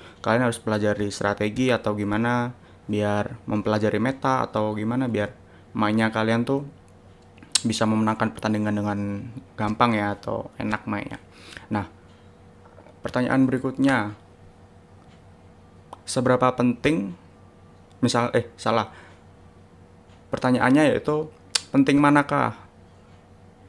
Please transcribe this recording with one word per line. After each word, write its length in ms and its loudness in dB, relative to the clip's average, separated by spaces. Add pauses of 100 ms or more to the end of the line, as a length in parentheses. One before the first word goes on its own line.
(220)
kalian 240 2
harus 160 -4
pelajari 480 0
strategi 640 0
atau 240 -2
gimana 560 0 (320)
biar 640 -2
mempelajari 480 0
meta 480 -2
atau 320 -2
gimana 320 -2
biar 240 -2 (400)
mainnya 400 2
kalian 320 0
tuh 160 -2 (1040)
bisa 240 0
memenangkan 400 0
pertandingan 480 -2
dengan 200 -2 (600)
gampang 400 0
ya, 160 -2
atau 400 -8
enak 320 -6
mainnya. 320 -6 (560)
Nah, 160 -4 (1120)
pertanyaan 480 0
berikutnya, 640 0 (1900)
seberapa 480 2
penting, 640 0 (800)
misal, 400 2
eh, 160 -2
salah. 400 -2 (1400)
Pertanyaannya 640 4
yaitu, 320 -2 (480)
penting 240 4
manakah 560 2 (1160)